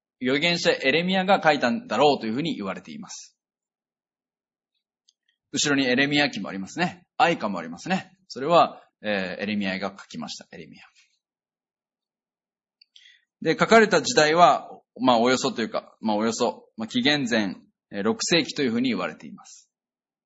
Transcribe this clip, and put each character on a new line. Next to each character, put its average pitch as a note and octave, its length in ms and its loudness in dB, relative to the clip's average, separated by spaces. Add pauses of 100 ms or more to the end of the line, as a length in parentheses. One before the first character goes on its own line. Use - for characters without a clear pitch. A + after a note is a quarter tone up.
(220)
預 B2+ 180 0
言 E3+ 180 0
者 E3+ 140 2
エ C3+ 200 0
レ D#3+ 120 0
ミ F#3 100 -2
ヤ F#3+ 100 0
が F#3+ 200 4
書 D#3 80 6
い C#3+ 80 0
た A#2+ 100 0
ん A#2 180 -4
だ G#2+ 100 -4
ろ C#3+ 180 4
う - 40 -8
と A2+ 60 -8
い A2 60 -2
う - 20 -4
ふ A#2+ 40 -4
う C#3+ 40 -4
に D#3 140 -4
言 G2+ 100 -10
わ F#2 80 -6
れ F#2 80 -12
て - 100 -20
い D2 80 -14
ま F2+ 100 -18
す。 - 280 -20 (2250)
後 C#3+ 220 0
ろ C3+ 40 2
に C3+ 60 0
エ B2 100 2
レ C#3 120 2
ミ D3 100 0
ヤ D3 120 2
記 A2 100 -10
も F#2 100 -10
あ - 20 -10
り F#2+ 80 -10
ま F#2+ 80 -10
す - 120 -12
ね。 - 260 -4 (120)
ア D#3+ 120 4
イ E3 80 -2
カ A2+ 100 -6
も F#2+ 120 -6
あ E2 40 -10
り E2 60 -12
ま E2+ 80 -16
す - 120 -12
ね。 - 280 -6 (100)
そ B2 140 -14
れ C#3 60 -4
は、 D#3+ 340 4 (220)
え F#2+ 360 -4
ー、 - 40 -6
エ - 20 -4
レ G#2 100 -4
ミ G2+ 100 -4
ヤ F#2+ 120 -4
が F#2+ 120 -6
書 - 180 -16
き - 100 -16
ま D#2+ 120 -10
し - 80 -14
た。 - 140 -20
エ - 60 -18
レ D#2+ 100 -18
ミ - 100 -20
ヤ。 - 60 -20 (2500)
で、 D#3+ 180 0
書 E3+ 80 2
か A3+ 120 8
れ G#3+ 80 6
た F3+ 140 2
時 - 140 -6
代 D3+ 180 6
は、 E3 360 6 (300)
ま B2+ 140 4
あ、 A#2 60 6
お A#2+ 100 4
よ B2+ 80 4
そ B2 140 -2
と A2+ 100 -6
い A2 40 -2
う G2+ 40 -10
か、 - 300 -8
ま G#2+ 140 -2
あ、 G#2 40 0
お A2 80 0
よ A2+ 80 0
そ、 - 440 -4
ま A2 80 -8
あ、 - 20 -14
紀 B2 140 -4
元 C#3+ 280 0
前、 G#2+ 260 -2 (360)
え G2+ 80 -10
ー、 G2 40 -6
六 A2 200 0
世 E3+ 200 0
紀 - 120 -10
と D3 80 -4
い B2+ 60 0
う - 20 -2
ふ A2+ 40 -4
う A#2 60 0
に C3 80 0
言 G#2+ 80 -2
わ F2 100 -4
れ D#2 80 -10
て - 120 -20
い C2 60 -16
ま - 120 -20
す。 - 240 -20 (560)